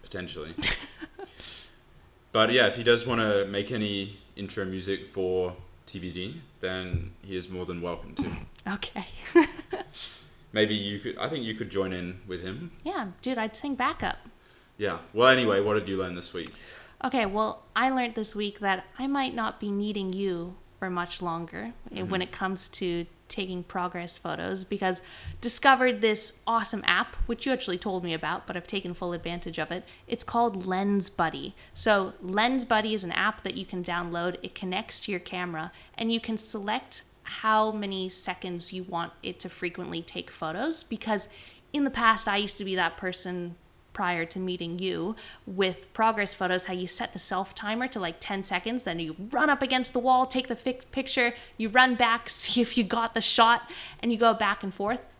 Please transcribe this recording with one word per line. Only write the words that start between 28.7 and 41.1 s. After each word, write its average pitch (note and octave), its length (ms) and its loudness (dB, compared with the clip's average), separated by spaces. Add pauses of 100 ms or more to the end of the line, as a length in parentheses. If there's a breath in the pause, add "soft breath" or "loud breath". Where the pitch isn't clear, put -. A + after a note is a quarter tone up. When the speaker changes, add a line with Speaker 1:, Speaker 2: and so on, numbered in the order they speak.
Speaker 2:
full F3 180 -4
advantage E3+ 460 -6
of D#3+ 120 -4
it. F3 140 -6 (220 loud breath)
It's - 180 -4
called A3+ 400 2
Lens F#3+ 460 2
Buddy. D#3 440 -2 (200 loud breath)
So G3 480 2
Lens A3+ 420 2
Buddy A3 300 4
is G3 100 -2
an E3+ 80 -4
app G#3 300 0
that F#3+ 160 -6
you F#3+ 80 -6
can F3+ 180 -6
download. F3 580 -2
It - 120 -12
connects F#3 480 -4
to - 100 -6
your F3+ 80 -2
camera, F3 520 -6 (260 loud breath)
and A3+ 120 0
you A3+ 100 2
can A3 180 -4
select - 640 -4 (220)
how A3 460 4
many G3 380 -4
seconds F3+ 640 -4
you F#3 120 -6
want F3 280 -4 (100)
it F#3 180 -6
to F3+ 100 -8
frequently F3 500 -6
take F3 300 -8
photos, G#3 520 -2
because G#3+ 460 -2 (460 loud breath)